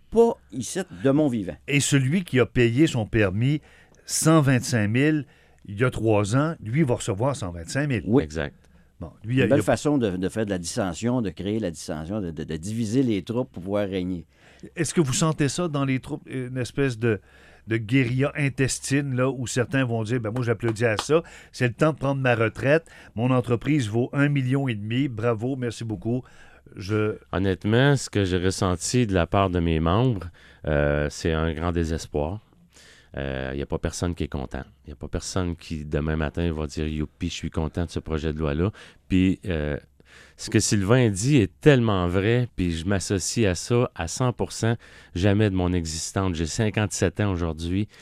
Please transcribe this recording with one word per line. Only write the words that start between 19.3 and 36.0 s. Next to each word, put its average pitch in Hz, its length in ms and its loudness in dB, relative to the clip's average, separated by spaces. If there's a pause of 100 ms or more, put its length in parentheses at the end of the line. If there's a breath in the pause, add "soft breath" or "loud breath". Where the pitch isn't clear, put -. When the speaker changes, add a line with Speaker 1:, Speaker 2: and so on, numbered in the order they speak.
Speaker 2:
certains 131 380 0
vont 117 200 -2
dire, « 120 180 -2
Ben, 123 80 -4
moi, 123 120 -2
j'applaudis 113 440 0
à 110 100 2
ça, 156 260 2 (300 loud breath)
c'est - 140 0
le 117 80 -4
temps 156 180 4
de 135 60 -10
prendre 139 240 -2
ma 123 120 4
retraite, 113 540 2 (260 loud breath)
mon 123 160 0
entreprise 123 600 2
vaut 117 240 0
un 143 160 4
million 139 360 0
et 123 80 -2
demi, 113 340 -2
bravo, 117 480 -2
merci 120 280 -6
beaucoup, 110 380 -4 (540 soft breath)
je » 107 400 -2 (160)
Speaker 3:
Honnêtement, 107 640 2
ce - 120 -8
que 101 160 0
j'ai 90 140 0
ressenti 92 680 0
de 98 60 -2
la 87 140 2
part 98 240 2
de 90 100 0
mes 82 200 2
membres, 90 500 0 (360 soft breath)
euh, 73 440 2
c'est 85 220 -2
un 80 200 0
grand 82 200 -2
désespoir. 80 680 -2 (800 soft breath)
Euh, 65 340 -6
il 69 60 -6
y 69 40 -4
a - 40 -4
pas 82 120 -4
personne 87 360 -4
qui 82 100 -4
est 73 40 -4
content. 65 360 -8 (220)
Il - 40 -14
y - 20 -14
a 69 40 -14
pas - 120 -12
personne 87 480 -4
qui, 78 280 -10
demain 78 320 -2